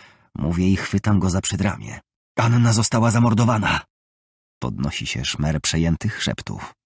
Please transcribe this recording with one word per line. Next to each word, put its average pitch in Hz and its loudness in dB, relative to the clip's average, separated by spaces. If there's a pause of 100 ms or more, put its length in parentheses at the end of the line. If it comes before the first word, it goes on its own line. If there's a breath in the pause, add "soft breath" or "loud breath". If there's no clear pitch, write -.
(380 loud breath)
mówię 85 0
i 95 4
chwytam 98 0
go 92 2
za 90 0
przedramię. - -4 (360)
Anna 117 4
została 113 2
zamordowana. 113 2 (800)
Podnosi 62 -6
się 65 -6
szmer 76 -2
przejętych 82 -2
szeptów. - -8 (120)